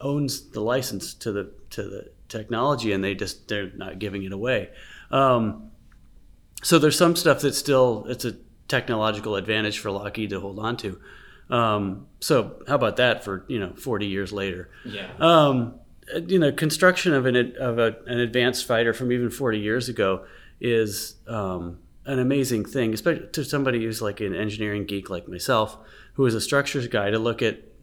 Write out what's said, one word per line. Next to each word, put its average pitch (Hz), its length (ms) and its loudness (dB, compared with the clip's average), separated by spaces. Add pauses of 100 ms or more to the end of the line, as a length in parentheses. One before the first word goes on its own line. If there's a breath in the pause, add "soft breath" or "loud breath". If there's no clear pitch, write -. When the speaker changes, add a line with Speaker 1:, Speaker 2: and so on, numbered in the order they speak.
Speaker 1:
owns 143 500 -4
the 110 100 -8
license 117 540 -2
to - 180 -6
the, 98 180 -6 (200)
to - 120 -8
the 98 280 -12 (180)
technology, 117 640 -2
and 95 100 0
they 98 120 -2
just, 95 340 -8
they're 101 240 -4
not 95 260 -12
giving 98 240 -6
it 95 100 -8
away. 104 380 -2 (400 loud breath)
Um, 123 600 2 (920)
so 170 160 4
there's 143 200 4
some 170 180 4
stuff 151 240 2
that's 143 180 0
still, 127 500 4
it's 123 160 -6
a 110 120 -4 (320)
technological 110 640 0
advantage 107 440 0
for 104 120 -6
Lockheed 101 400 -4
to 98 80 -4
hold 98 220 -8
on 113 180 -2
to. 92 220 -8 (500 soft breath)
Um, 104 560 0 (140)
so 113 480 0
how 143 80 2
about 117 200 0
that 120 280 4
for, 95 240 -6
you 131 100 -2
know, 92 160 -4
forty 104 320 -4
years 98 260 -4
later? 95 380 -6 (140)
Speaker 2:
Yeah. 98 240 -10 (120)
Speaker 1:
Um, 143 540 6 (520)
you 185 120 4
know, 147 140 4
construction 165 640 2
of 131 120 4
an, 123 320 2
of 120 200 0
a, 113 180 2 (100)
an 120 120 -4
advanced 120 480 2
fighter 117 260 4
from 123 200 -2
even 120 180 0
forty 113 300 -2
years 117 280 -2
ago 95 360 0 (360 soft breath)
is, 113 560 0 (120)
um, 92 500 -6 (260)
an 135 140 -2
amazing 123 460 2
thing, 117 300 -2
especially 147 340 -2
to 151 160 -4
somebody 131 400 0
who's 110 180 -4
like 104 180 -4
an 98 140 -2
engineering 104 520 -4
geek 98 240 -6
like 87 180 -8
myself, 107 480 0 (380 soft breath)
who 135 120 4
is 113 80 4
a 110 60 0
structures 139 480 0
guy, 104 220 0
to 110 80 2
look 113 240 -2
at 110 160 0 (240)